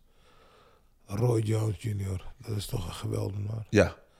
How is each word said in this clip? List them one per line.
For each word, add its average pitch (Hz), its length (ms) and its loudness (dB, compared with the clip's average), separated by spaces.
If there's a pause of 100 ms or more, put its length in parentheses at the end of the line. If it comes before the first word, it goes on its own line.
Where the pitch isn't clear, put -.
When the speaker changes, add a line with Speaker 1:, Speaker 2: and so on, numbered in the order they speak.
(1080)
Speaker 1:
Roy 110 340 2
Jones 107 420 0
junior, 98 540 -4
dat 107 200 -8
is - 100 -4
toch 87 200 -4
een 85 80 -8
geweldenaar. 104 760 -4
Speaker 2:
Ja. - 260 6 (240)